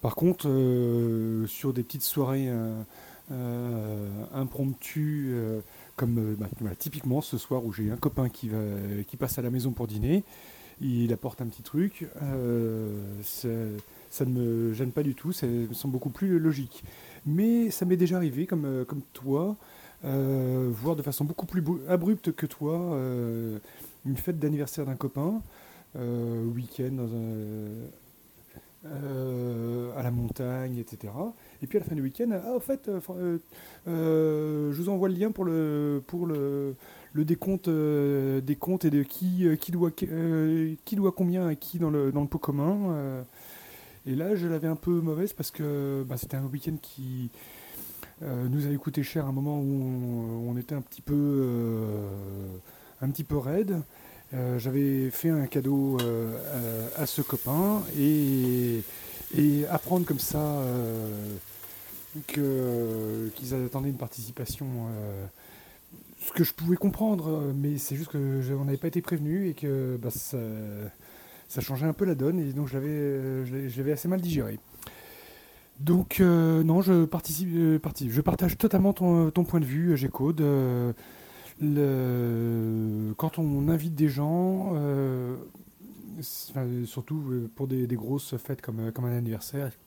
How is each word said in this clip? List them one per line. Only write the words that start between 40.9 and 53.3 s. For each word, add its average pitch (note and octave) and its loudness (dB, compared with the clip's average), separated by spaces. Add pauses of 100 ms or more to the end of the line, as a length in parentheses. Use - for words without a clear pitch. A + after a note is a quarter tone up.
doit F#3+ 4
combien F3+ 2
à D#3 2
qui - -10
dans E3 2
le, C#3 2
dans D3 2
le C#3+ 0
pot - -4
commun. E3+ 0
Euh, C3+ -4 (840)
et C3 0
là, F#3 2
je F3 0
l'avais D#3+ 0
un D#3 0
peu F3 2
mauvaise E3 0
parce - -6
que, C#3 -2
bah, B2+ -4
c'était C3+ -6
un C3+ -2
week-end D3 -4
qui, B2+ -8 (920)
euh, B2+ -2
nous C#3+ 0
avait C#3+ 0
coûté C#3 -2
cher D3 -2
à - -2
un C3 -2
moment D3 0
où C#3 0
on, A#2+ -2
on A#2+ -2
était B2 -6
un C3+ -4
petit - -16
peu, C#3+ -2
euh, A#2 2 (960)
un C3+ 0
petit C#3+ -4
peu D3 0